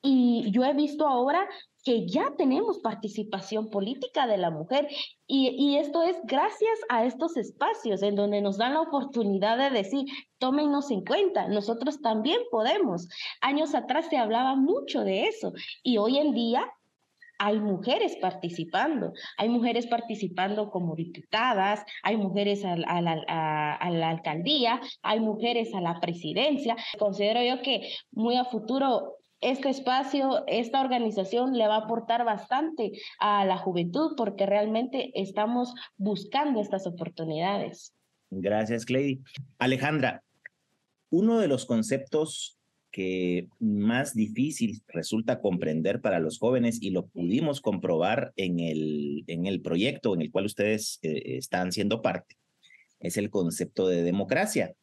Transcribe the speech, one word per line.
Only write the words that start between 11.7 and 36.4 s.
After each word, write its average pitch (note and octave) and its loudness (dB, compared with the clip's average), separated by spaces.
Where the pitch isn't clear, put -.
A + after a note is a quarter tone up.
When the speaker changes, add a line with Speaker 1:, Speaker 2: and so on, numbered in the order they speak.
Speaker 1:
también A#3+ 2
podemos". A3+ 2
Años D4 0
atrás C#4+ 0
se D4 2
hablaba B3 2
mucho C#4+ 2
de G3 2
eso A4+ -2
y B3 2
hoy A#3 4
en D4 2
día A#3 0
hay G#3 2
mujeres G#3+ 0
participando, F3+ -2
hay A3 0
mujeres A#3 2
participando G#3 -2
como F3 -2
diputadas, G#3 0
hay G#3+ 0
mujeres G3+ 0
al, F3 0
al, F3 2
al, D#3+ -2
a, D#3 0
a F3 -2
la E3 2
alcaldía, A3+ 0
hay G#3+ 0
mujeres A3+ 0
a F#3+ -2
la E3+ -2
presidencia. F#3+ -2
Considero G#3 2
yo C4 0
que B3+ -2
muy A#3 0
a B3 2
futuro B3 0
este C4 0
espacio, C4+ 0
esta A#3 0
organización A#3+ 0
le G#3+ 6
va G#3+ 4
a G#3+ 0
aportar A3+ 0
bastante A#3 -2
a G#3 4
la F#3 2
juventud F3+ 0
porque A3+ 0
realmente A3 0
estamos G#3+ -2
buscando A3+ 0